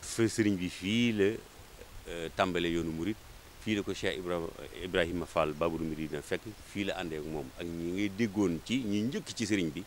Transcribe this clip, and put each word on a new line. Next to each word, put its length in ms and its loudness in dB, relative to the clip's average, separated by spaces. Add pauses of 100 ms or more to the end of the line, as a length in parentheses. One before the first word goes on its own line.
Fa 220 0
sëriñ 340 4
bi 120 0
fii 440 2
la, 140 6 (800)
euh, 280 -4
tàmbale 360 4
yoonu 200 2
murit, 260 -2 (440)
fii 140 0
la 80 2
ko 100 -2
Cheikh 260 -2
Ibra-, 300 -2 (340)
Ibrahima 420 2
Fall 280 2
Babul 300 0
Mouridina 380 -4
fekk, 260 -4 (240)
fii 140 -2
la 120 -2
àndee 220 -4
ak 60 -6
moom 200 -6 (140)
ak 80 -4
ñi 240 -4
ngay 260 0
déggoon 480 4
ci 180 0
ñi 200 2
njëkk 320 -4
ci 100 0
sëriñ 280 2
bi 140 -6